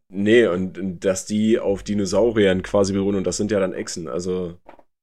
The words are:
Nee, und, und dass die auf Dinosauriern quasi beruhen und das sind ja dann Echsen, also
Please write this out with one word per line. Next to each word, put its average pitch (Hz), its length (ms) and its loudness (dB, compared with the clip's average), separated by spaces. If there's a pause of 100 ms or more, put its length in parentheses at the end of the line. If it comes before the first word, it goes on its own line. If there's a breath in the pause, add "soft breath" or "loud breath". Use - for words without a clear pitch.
Nee, 107 400 4
und, 90 320 -2
und 90 240 -8
dass 92 220 0
die 107 340 2
auf 98 240 -2
Dinosauriern 101 800 2
quasi 98 300 0
beruhen 98 220 0
und 95 100 -2
das 90 100 -2
sind 104 160 -2
ja 101 80 0
dann 92 140 -2
Echsen, 87 340 -10
also 90 500 -6 (460)